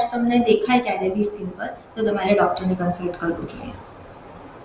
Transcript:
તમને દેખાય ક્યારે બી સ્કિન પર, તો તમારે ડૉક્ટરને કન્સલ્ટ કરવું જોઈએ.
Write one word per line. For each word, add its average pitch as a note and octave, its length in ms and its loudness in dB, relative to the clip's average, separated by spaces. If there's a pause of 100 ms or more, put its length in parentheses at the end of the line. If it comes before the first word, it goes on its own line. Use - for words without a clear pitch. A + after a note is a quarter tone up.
(140)
તમને A#3+ 240 4
દેખાય A#3 400 6
ક્યારે G3+ 300 0
બી G#3 160 2
સ્કિન F#3+ 220 -2
પર, - 200 -8 (300)
તો A3 60 -2
તમારે G3+ 320 2
ડૉક્ટરને F#3+ 400 2
કન્સલ્ટ F3 420 -2
કરવું - 320 -4
જોઈએ. - 240 -10 (920)